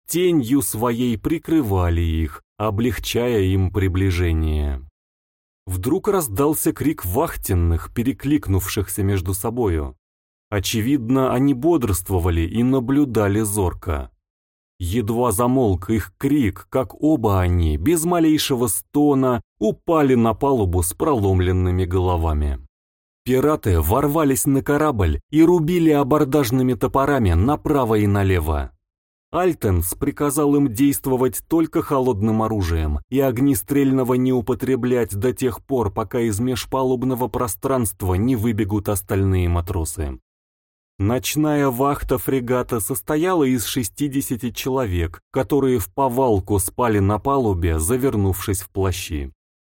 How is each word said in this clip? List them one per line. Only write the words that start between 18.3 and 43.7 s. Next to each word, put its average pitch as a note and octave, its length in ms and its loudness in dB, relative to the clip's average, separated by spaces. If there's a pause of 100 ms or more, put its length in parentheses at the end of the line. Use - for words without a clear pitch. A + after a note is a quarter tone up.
стона, C3 720 0 (180)
упали D#3+ 560 2
на A2+ 200 2
палубу G2+ 480 0
с - 120 -4
проломленными F#2 880 0
головами. E2 760 -2 (640)
Пираты B2+ 560 2
ворвались C#3 640 2
на C3+ 160 2
корабль B2 580 0 (100)
и D3+ 120 4
рубили E3+ 480 4
абордажными C3+ 840 2
топорами C3 580 2
направо B2 640 2
и G#2 100 2
налево. F2 640 0 (600)
Альтенс B2 640 0
приказал C#3+ 600 0
им C#3+ 160 2
действовать C3 760 0
только D#3+ 340 0
холодным A2+ 600 0
оружием E2+ 580 -2 (100)
и C3 100 0
огнестрельного C3+ 920 2
не B2+ 180 2
употреблять B2 840 0
до B2 200 -2
тех B2 280 -4
пор, A#2 300 -2
пока A#2 280 -4
из A2+ 200 0
межпалубного B2+ 880 -2
пространства A#2+ 840 -2
не A#2+ 220 2
выбегут G#2+ 520 -2
остальные G2 600 0
матросы. E2 680 -4 (800)
Ночная C#3+ 680 0
вахта C#3 480 0
фрегата B2 640 -2
состояла D#3 640 -2
из B2+ 220 0
шестидесяти C3 840 -4